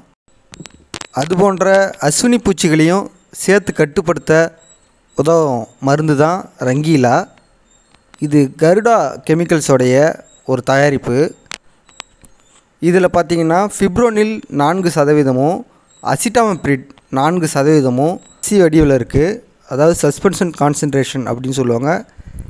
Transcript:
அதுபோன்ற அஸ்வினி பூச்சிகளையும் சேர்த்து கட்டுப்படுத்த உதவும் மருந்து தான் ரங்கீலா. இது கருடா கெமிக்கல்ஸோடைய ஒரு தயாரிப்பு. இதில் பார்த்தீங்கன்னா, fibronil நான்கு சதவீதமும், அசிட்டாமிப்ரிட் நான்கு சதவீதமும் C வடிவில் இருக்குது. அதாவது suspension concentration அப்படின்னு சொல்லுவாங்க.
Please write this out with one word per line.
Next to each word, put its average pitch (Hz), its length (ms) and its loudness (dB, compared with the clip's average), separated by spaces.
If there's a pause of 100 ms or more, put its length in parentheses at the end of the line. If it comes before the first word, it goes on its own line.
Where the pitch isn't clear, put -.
(1200)
அதுபோன்ற 185 460 0 (420)
அஸ்வினி 240 360 0
பூச்சிகளையும் 165 600 0 (360)
சேர்த்து 196 300 0
கட்டுப்படுத்த 156 600 -2 (880)
உதவும் 147 420 0 (240)
மருந்து 151 280 0
தான் 165 240 0 (280)
ரங்கீலா. 139 480 2 (1080)
இது 147 140 4 (220)
கருடா 208 360 4 (300)
கெமிக்கல்ஸோடைய 143 680 2 (560)
ஒரு 123 180 -2
தயாரிப்பு. 135 460 0 (1700)
இதில் 175 280 2
பார்த்தீங்கன்னா, 165 440 0 (160)
fibronil 214 580 0 (280)
நான்கு 175 360 0
சதவீதமும், 147 600 0 (540)
அசிட்டாமிப்ரிட் 180 760 -2 (320)
நான்கு 160 360 0
சதவீதமும் 143 640 2 (300)
C 214 160 -2
வடிவில் 151 360 4
இருக்குது. 156 400 -2 (340)
அதாவது 156 300 2
suspension 175 580 -2
concentration 139 680 -2
அப்படின்னு 127 300 -6
சொல்லுவாங்க. 120 300 0 (600)